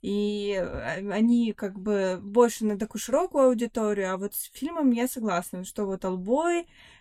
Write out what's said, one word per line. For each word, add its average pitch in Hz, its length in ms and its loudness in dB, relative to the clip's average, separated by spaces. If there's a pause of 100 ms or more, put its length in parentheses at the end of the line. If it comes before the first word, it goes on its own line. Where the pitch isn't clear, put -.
и, 202 560 -2
э, 175 520 -6
они 233 420 4
как 196 260 -8
бы 190 440 0
больше 226 420 4
на 214 140 0
такую 214 220 -6
широкую 294 460 2
аудиторию, 214 640 0
а 190 40 -4
вот 202 180 -6
с - 180 -10
фильмом 302 380 0
я 233 160 2
согласна, 185 580 -2
что 208 200 -4
вот 190 200 -4
"Олбой", 269 600 0 (340)